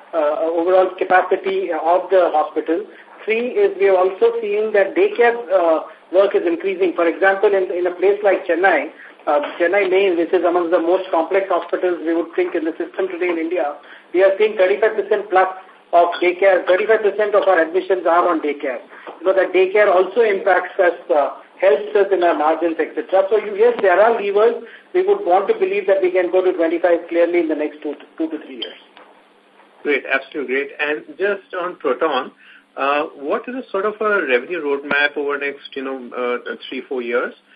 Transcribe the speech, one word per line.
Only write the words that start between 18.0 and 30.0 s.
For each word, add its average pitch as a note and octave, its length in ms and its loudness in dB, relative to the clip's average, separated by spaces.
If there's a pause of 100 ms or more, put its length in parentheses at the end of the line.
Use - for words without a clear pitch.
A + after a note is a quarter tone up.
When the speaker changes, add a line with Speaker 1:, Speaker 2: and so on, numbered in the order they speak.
Speaker 1:
are F3 220 2
on D#3+ 120 0
daycare. C#3+ 400 -6 (400)
You E3 60 -4
know, F#3+ 80 2
that F#3 180 0
daycare F#3+ 400 4
also F#3 280 2
impacts F#3+ 580 0
us, F3 180 2 (140)
uh, C#3+ 320 0 (180)
helps G3+ 360 2
us F#3+ 160 4
in F3 100 2
our E3 160 2
margins, D#3+ 400 0
et - 160 -4
cetera. F#3+ 340 0
So, A3 80 2
you, G3+ 200 -4
yes, A#3 260 4
there F#3 180 4
are A3+ 140 4
levers. G#3 480 0 (320)
We F#3 80 2
would G3 240 2
want F#3 220 2
to A3+ 60 2
believe F#3+ 340 -2
that F#3+ 120 4
we F3+ 120 0
can F3 180 0
go F#3 120 2
to F3+ 100 2
twenty-five E3 560 0
clearly E3+ 320 2
in D#3+ 80 0
the D#3 80 -2
next D3+ 260 -6
two, D3+ 100 -8 (240)
two D#3+ 140 -4
to D#3 160 -8
three B2+ 160 -12
years. - 180 -14 (1000)
Speaker 2:
Great, C#3+ 280 -2